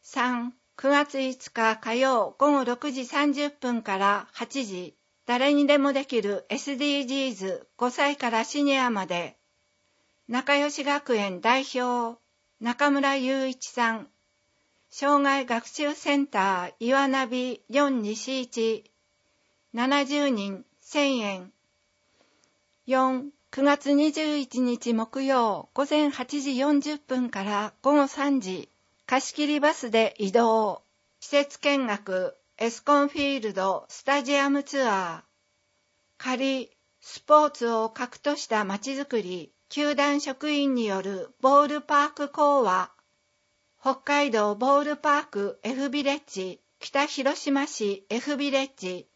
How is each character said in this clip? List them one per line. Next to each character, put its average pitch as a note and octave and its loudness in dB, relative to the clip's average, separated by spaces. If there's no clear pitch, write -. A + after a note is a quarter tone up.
三、 B3 -4
九 C#4 0
月 C#4+ 2
五 C4 -6
日 A3 2
火 A3+ -4
曜 B3 2
午 D4 6
後 C4+ 4
六 A#3+ -4
時 B3 -8
三 D4 0
十 D4 -2
分 B3 -4
か G3+ -4
ら G3 2
八 B3 -8
時。 F3+ -10
誰 C4 2
に C#4+ 6
で C#4+ 4
も C#4 2
で C4+ -2
き A#3 0
る G3+ -4
エ C4 -4
ス C#4 -6
デ C#4+ 0
ィ - -
ー B3 -6
ジ C4+ -4
ー C4 -2
ズ、 F#3+ -8
五 B3 0
歳 C#4+ 0
か B3+ -4
ら A3+ 0
シ D4 -4
ニ C#4 2
ア B3 2
ま G3 -4
で。 F3 -6
仲 C4 0
良 D4 0
し C#4+ -8
学 C#4+ -2
園 G3 -4
代 B3+ 2
表、 B3 -4
中 A#3+ 0
村 C#4 2
雄 C4 0
一 B3+ -10
さ A3+ 0
ん。 G#3+ -10
障 C#4+ 2
害 C#4 0
学 A#3 -2
習 D4 -4
セ C#4+ 0
ン C#4+ 2
タ F#3+ 0
ー - -14
岩 C4+ 2
ナ C4 0
ビ B3+ -6
四 C4+ 2
西 A#3+ -6
一。 A3+ -4
七 C4+ 2
十 C#4+ 0
人 G3 -4
千 C#4 0
円。 G3 -6
四、 C4 0
九 C4+ -2
月 C#4+ 2
二 D4 4
十 D4+ -2
一 B3+ -4
日 A#3+ -2
木 A3+ -2
曜 A#3 0
午 C#4+ 0
前 D4+ 2
八 C#4 -6
時 C4+ -4
四 C#4+ 2
十 D4 -6
分 B3+ -4
か G3 -6
ら G#3 -4
午 C#4 4
後 C#4 4
三 C#4 0
時。 F#3 -8
貸 C4 0
し - -12
切 D4 -2
り D4 0
バ D4+ 4
ス B3 -8
で A3+ 2
移 G3 -4
動。 A3 2
施 - -18
設 C#4+ 0
見 C#4 2
学、 G3 -4
エ A#3 0
ス - -10
コ C#4+ 4
ン C#4+ 2
フ C#4+ -6
ィ C#4 0
ー A#3 -6
ル G#3 -4
ド F#3+ -2
ス - -20
タ C#4 2
ジ C#4 0
ア C#4 2
ム C#4+ 0
ツ C#4 -2
ア F3+ -2
ー。 - -
仮、 C4 -4
ス - -20
ポ D4+ 6
ー C#4+ 0
ツ A#3 -4
を A3+ 0
核 B3 -10
と C#4+ -2
し - -12
た G#3+ 0
ま G3 -4
ち C4 -8
づ C#4 -6
く A#3+ -2
り、 F3+ -10
球 D4 -2
団 C#4+ 2
職 D4 -6
員 C#4+ 0
に A#3 0
よ F#3+ -2
る F#3+ -8
ボ C#4 6
ー C#4+ 2
ル D4 -4
パ D4 2
ー - -8
ク C#4+ -6
講 C#4+ 4
話。 F#3 0
北 C4+ 0
海 C#4+ 0
道 G#3 2
ボ C#4 4
ー - -4
ル D4 -4
パ D4 2
ー D4+ -4
ク G3+ -6
F C4 -4
ビ C#4+ -2
レ C#4 2
ッ D4 -12
ジ、 F#3 -8
北 C#4 0
広 C#4+ -2
島 C#4 0
市 G3+ -6
F B3+ -4
ビ C#4 -2
レ C4+ 0
ッ C4+ -8
ジ。 F3+ -10